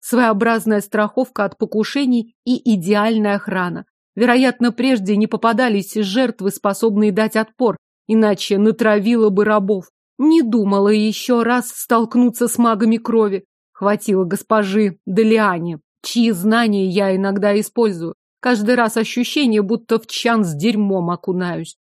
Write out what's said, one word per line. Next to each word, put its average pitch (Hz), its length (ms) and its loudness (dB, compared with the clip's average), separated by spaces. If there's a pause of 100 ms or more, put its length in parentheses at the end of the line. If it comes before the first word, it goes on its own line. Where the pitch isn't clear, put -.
Своеобразная 220 800 0
страховка 214 640 -2
от 196 100 -8
покушений 233 800 -2 (100)
и 240 300 0
идеальная 208 640 0
охрана. 185 500 -6 (300)
Вероятно, 240 560 2
прежде 233 440 0
не 214 120 0
попадались 226 680 -2
жертвы, 214 560 -2
способные 208 600 0
дать 220 240 -2
отпор, 214 400 -2 (300)
иначе 208 520 2
натравила 214 720 2
бы 202 140 2
рабов. 208 420 0 (320)
Не 320 240 4
думала 202 480 2
еще 220 520 0
раз 240 280 -2
столкнуться 233 760 0
с 226 120 -4
магами 226 380 2
крови. 220 480 0 (280)
Хватило 202 520 0
госпожи 202 840 0
Делиане, 196 720 0 (220)
чьи 233 280 0
знания 208 560 0
я 190 300 0
иногда 196 420 0
использую. 202 560 -2 (260)
Каждый 240 340 0
раз 226 220 0
ощущение, 226 680 0
будто 226 360 -2
в 226 80 -8
чан 226 380 0
с 165 100 -4
дерьмом 196 560 -2
окунаюсь. 175 760 -6